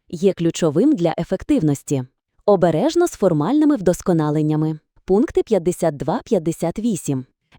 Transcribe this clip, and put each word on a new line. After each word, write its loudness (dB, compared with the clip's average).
є 0
ключовим 0
для 0
ефективності. -2
Обережно 2
з -12
формальними 2
вдосконаленнями. 0
Пункти 0
п'ятдесят -2
два -4
п'ятдесят -2
вісім. -4